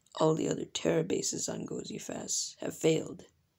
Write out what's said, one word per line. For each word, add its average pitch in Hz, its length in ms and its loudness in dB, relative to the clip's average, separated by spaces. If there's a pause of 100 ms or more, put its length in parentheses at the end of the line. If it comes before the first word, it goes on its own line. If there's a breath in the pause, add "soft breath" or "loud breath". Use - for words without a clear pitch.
(180)
all 160 160 6
the - 140 0
other - 160 -2
terror 165 400 2
bases - 440 -2
on 110 160 -4
Gozy - 340 -8
Fast - 600 -6
have - 160 -4
failed, 160 460 2 (360)